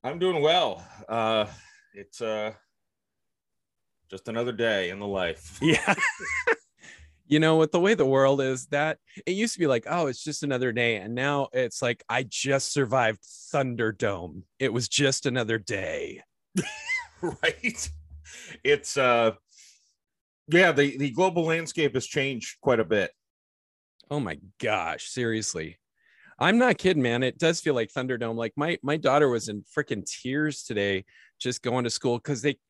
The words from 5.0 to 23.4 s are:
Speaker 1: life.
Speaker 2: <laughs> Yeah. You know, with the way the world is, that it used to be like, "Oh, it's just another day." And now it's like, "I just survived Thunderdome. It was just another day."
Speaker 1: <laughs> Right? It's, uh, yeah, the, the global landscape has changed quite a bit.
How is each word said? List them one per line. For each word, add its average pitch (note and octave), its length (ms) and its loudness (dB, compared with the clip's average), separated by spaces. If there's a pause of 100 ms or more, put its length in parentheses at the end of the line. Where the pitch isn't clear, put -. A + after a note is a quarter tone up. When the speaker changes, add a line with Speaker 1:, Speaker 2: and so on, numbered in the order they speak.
Speaker 1:
life. F#2 540 -6
Speaker 2:
<laughs> - 0 -
Yeah. D#3 320 2 (1300)
You D3+ 120 4
know, D#3+ 180 6
with D#3+ 140 4
the F3+ 80 4
way G3 140 4
the C#3+ 140 2
world C3+ 340 4
is, C3 260 -2
that D3 300 -2 (300)
it F#3 60 -2
used A3 200 -2
to - 60 -12
be E3 80 2
like, B2 200 2
"Oh, E3+ 200 0
it's B2+ 160 -6
just D3+ 180 -8
another B2+ 300 0
day." A#2 240 2
And G#2 180 -8
now C#3 400 0
it's B2+ 260 -2
like, B2 300 -2
"I B2 140 0
just C3+ 500 -2
survived A#2+ 480 0 (320)
Thunderdome. A2 880 -2 (160)
It C3 160 0
was A#2+ 160 -2
just C3+ 380 0
another A#2 320 -2
day." F#2 600 -6 (340)
Speaker 1:
<laughs> - 80 0 (580)
Right? E3 680 -4 (760)
It's, C#3+ 340 0
uh, A#2+ 340 4 (1160)
yeah, E3+ 240 6
the, C#3+ 260 2
the C#3+ 140 -2
global E3+ 320 2
landscape D#3+ 520 -2
has B2 120 -2
changed C3+ 540 -4
quite B2 180 4
a G#2+ 60 2
bit. G2 260 2 (1000)